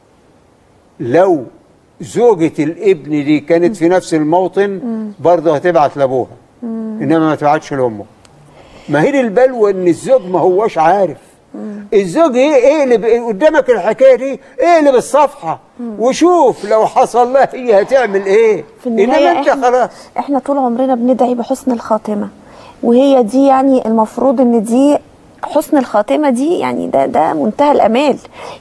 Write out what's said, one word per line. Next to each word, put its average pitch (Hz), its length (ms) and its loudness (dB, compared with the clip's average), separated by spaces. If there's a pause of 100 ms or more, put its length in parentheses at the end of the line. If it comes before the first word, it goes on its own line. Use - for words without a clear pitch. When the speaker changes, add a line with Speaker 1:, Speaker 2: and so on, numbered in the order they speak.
(1000)
Speaker 1:
لو 156 440 0 (580)
زوجة 165 640 0
الابن 165 480 -2
دي 147 280 0
كانت 170 360 0
في 165 140 0
نفس 180 240 -2
الموطن 175 560 -2
Speaker 2:
مم. 220 500 -8
Speaker 1:
برضه 160 360 2
هتبعت 151 420 0
لأبوها، 131 320 -2 (340)
Speaker 2:
مم. 226 380 -10
Speaker 1:
إنما 160 280 0
ما 151 60 -2
تبعتش 151 380 -2
لأمه. 117 320 -4 (840)
ما 147 120 0
هي 269 200 0
البلوى 233 500 2
إن 185 160 -4
الزوج 185 380 0
ما 180 140 -2
هوش 185 380 0
عارف. 165 400 0 (380)
Speaker 2:
مم. 208 380 -14
Speaker 1:
الزوج 226 420 0
إيه، 285 200 2
إيه 277 280 2
اللي 240 140 2
ب-، 220 300 -2
قدامك 208 420 0
الحكاية 226 460 2
دي، 254 240 -6 (200)
إيه 339 200 4
اللي 285 120 4
بالصفحة؟ 254 680 0 (200)
Speaker 2:
مم. 233 200 -10
Speaker 1:
وشوف 269 680 2
لو 214 200 2
حصل 247 480 0
لها 262 200 2
هي 247 280 2
هتعمل 202 440 0
إيه؟ 202 380 2 (200)
Speaker 2:
في - 40 -10
النهاية 247 420 2
Speaker 1:
إنما 339 100 0
أنت 285 80 -4
Speaker 2:
إحنا، 277 200 0
Speaker 1:
خلاص. 247 220 0 (280)
Speaker 2:
إحنا 277 220 -4
طول 277 180 -4
عمرنا 262 380 -2
بندعي 247 400 0
بحسن 254 360 -6
الخاتمة، 214 580 -6 (540)
وهي 254 400 4
دي 254 240 0
يعني 262 400 2
المفروض 226 540 0
إن 233 220 2
دي 262 340 2 (460)
حسن 302 340 -2
الخاتمة 269 520 0
دي، 269 300 -2
يعني 120 280 -4
ده، 135 180 0
ده - 280 0
منتهى 285 380 0
الأمال. 247 460 0 (440)